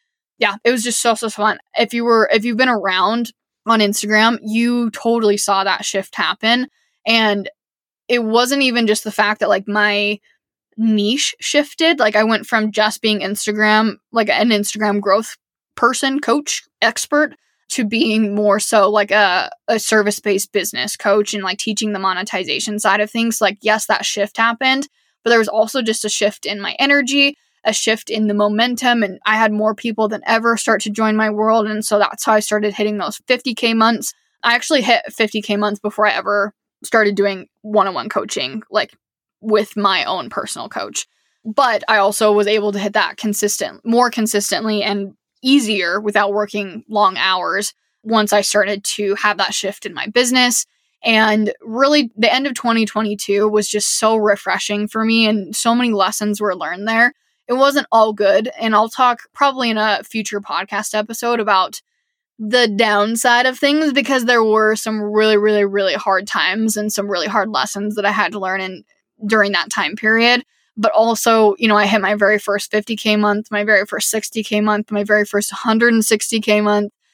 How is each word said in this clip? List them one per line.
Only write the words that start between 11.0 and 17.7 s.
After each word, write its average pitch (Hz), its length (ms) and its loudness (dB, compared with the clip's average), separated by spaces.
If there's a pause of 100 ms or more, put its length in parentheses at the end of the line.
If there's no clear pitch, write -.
shifted. 294 600 0
Like, 214 180 2
I 214 80 4
went 220 200 0
from 214 260 -2
just 214 300 -2
being 214 200 0
Instagram, 214 760 0 (160)
like, 220 180 0
an 214 200 2
Instagram 208 500 0
growth 196 380 0 (380)
person, 269 440 0
coach, 285 440 -2 (180)
expert, 262 540 0 (320)
to - 160 -4